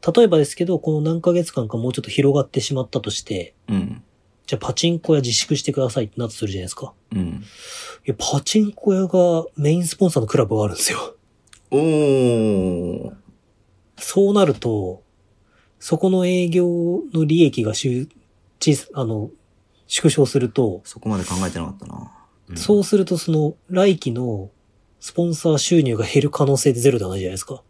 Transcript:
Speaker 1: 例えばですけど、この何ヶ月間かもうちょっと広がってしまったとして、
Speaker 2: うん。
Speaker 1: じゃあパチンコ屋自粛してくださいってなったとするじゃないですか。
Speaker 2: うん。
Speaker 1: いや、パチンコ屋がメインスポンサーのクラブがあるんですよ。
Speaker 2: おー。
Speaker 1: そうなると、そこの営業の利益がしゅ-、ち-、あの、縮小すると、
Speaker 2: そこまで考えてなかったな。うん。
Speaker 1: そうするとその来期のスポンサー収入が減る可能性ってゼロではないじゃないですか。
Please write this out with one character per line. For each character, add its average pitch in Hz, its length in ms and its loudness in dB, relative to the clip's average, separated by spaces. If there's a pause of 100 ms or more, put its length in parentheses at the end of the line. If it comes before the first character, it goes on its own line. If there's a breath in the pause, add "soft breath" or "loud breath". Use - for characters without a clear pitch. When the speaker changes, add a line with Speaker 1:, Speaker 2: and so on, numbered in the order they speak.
(160)
Speaker 1:
例 240 80 8
え 226 60 6
ば 170 80 4
で 147 80 4
す - 100 -10
け - 80 -2
ど、 175 160 0
こ 156 140 -2
の 151 80 0
何 160 200 -2
ヶ 175 120 2
月 170 180 0
間 117 160 -4
か 117 100 -6
も 120 120 -2
う 123 40 -6
ち - 60 -4
ょ - 20 -10
っ - 20 -10
と - 60 -14
広 139 240 2
が 143 100 2
っ - 60 -8
て 131 120 -4
し 143 120 -6
ま 131 100 -4
っ 110 60 -10
た - 120 -4
と - 80 -8
し - 140 -8
て、 95 300 -10 (140)
Speaker 2:
う 107 80 -2
ん。 - 280 -4 (440)
Speaker 1:
じ - 80 -4
ゃ - 60 -6
あ - 40 -12
パ - 80 -4
チ - 160 0
ン 170 100 0
コ 160 160 2
屋 143 60 2
自 120 120 -4
粛 - 240 -2
し - 60 -6
て - 100 -4
く 139 80 -2
だ 127 80 0
さ 127 120 -4
い 113 40 -2
っ - 40 -12
て - 100 -14
な 113 60 -4
っ - 40 -6
た - 40 -14
と - 60 -16
す 113 60 -4
る 101 60 -6
じ 95 60 -6
ゃ - 20 -6
な 90 40 -8
い - 20 -10
で 87 40 -10
す - 60 -12
か。 - 180 -16 (200)
Speaker 2:
う - 20 -6
ん。 101 40 -2
Speaker 1:
い 87 220 -6 (640 loud breath)
や、 131 120 -2
パ - 240 -2
チ - 200 2
ン 208 100 0
コ - 220 0
屋 190 140 2
が 175 380 2 (120)
メ 147 140 2
イ 165 60 4
ン 175 80 0
ス 156 120 -6
ポ 196 100 4
ン 165 40 2
サ 139 80 0
ー - 20 -2
の 110 60 -4
ク - 100 0
ラ 123 80 4
ブ 110 120 -2
が 104 60 2
あ 104 40 0
る 95 60 -4
ん - 40 -8
で - 40 -2
す - 120 0
よ。 - 220 -8 (560)
Speaker 2:
お 135 60 2
ー。 117 1400 2 (840)
Speaker 1:
そ 196 340 2
う - 20 2
な 202 120 6
る 143 80 2
と、 104 500 -4 (760)
そ - 180 -2
こ 190 120 2
の 185 160 2
営 180 240 0
業 175 520 0 (120)
の 160 120 2
利 160 180 6
益 131 200 2
が 107 100 -2
し - 160 -2
ゅ-、 127 200 -4 (500)
ち-、 147 180 2 (160)
あ 135 100 -6
の、 110 280 -6 (560)
縮 - 220 2
小 143 160 4
す 135 140 0
る 123 100 -2
と、 107 360 -2
Speaker 2:
そ - 140 -20
こ 110 100 -6
ま 104 80 -2
で 92 60 -4
考 90 120 -6 (100)
え 87 60 -4
て 87 80 -8
な 82 60 -6
か 76 60 -10
っ - 60 -16
た - 80 -20
な。 - 260 -16 (380)
う 90 40 -14
ん。 82 40 -12
Speaker 1:
そ 202 220 2
う 196 40 0
す 208 140 0
る 190 80 2
と 175 120 -4
そ - 140 -4
の 151 240 0 (140)
来 185 280 4
期 - 140 -6
の 113 380 -6 (500)
ス - 140 -18
ポ 175 120 0
ン 170 100 -2
サ 165 140 -2
ー 151 80 4
収 170 240 2
入 127 140 0
が 107 100 -2
減 139 180 2
る 143 60 0
可 - 160 0
能 139 120 2
性 139 140 2
っ - 20 2
て 117 60 -2
ゼ 131 120 4
ロ 120 80 0
で 98 60 -4
は 92 60 -6
な 98 60 -6
い - 20 -6
じ 92 60 -6
ゃ - 20 -4
な 90 40 -6
い - 20 -10
で 95 40 -8
す - 80 -10
か。 131 240 -14